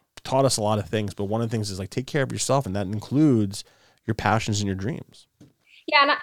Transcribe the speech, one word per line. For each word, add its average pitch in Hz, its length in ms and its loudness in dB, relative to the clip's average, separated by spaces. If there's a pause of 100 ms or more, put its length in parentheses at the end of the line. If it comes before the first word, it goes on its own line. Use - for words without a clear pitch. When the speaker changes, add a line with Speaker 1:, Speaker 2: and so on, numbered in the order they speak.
(240)
Speaker 1:
taught 135 220 2
us 123 100 2
a 117 60 0
lot 107 160 2
of 98 100 -4
things, 107 260 -2
but 101 100 -6
one 107 180 -2
of 113 80 -2
the 113 40 -4
things 107 160 -2
is, 95 80 -8
like, 98 120 -6
take 127 160 -6
care 147 160 -2
of 123 100 -4
yourself, 131 340 0
and 95 80 -4
that 101 120 -2
includes 107 800 2 (420)
your 110 80 0
passions 104 460 0
and 104 60 -2
your 98 80 -2
dreams. - 520 -10 (600)
Speaker 2:
Yeah, 302 160 4
and 285 100 4
I, 277 100 0